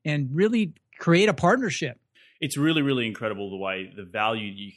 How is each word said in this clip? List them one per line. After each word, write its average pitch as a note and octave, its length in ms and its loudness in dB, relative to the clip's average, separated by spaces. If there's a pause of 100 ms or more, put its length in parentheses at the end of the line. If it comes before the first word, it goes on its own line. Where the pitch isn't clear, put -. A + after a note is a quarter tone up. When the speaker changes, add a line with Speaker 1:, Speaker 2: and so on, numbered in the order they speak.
Speaker 1:
and D3 300 -2
really G#3 400 2 (240)
create F3+ 320 6
a F#3 40 4
partnership. F3 640 0 (440)
Speaker 2:
It's C#3+ 160 -6
really, D#3 240 2
really C3 260 0
incredible G2+ 420 -6
the F#2+ 60 -10
way, F#2+ 400 -6
the G2+ 80 -14
value A2 420 -2
you G2 320 -12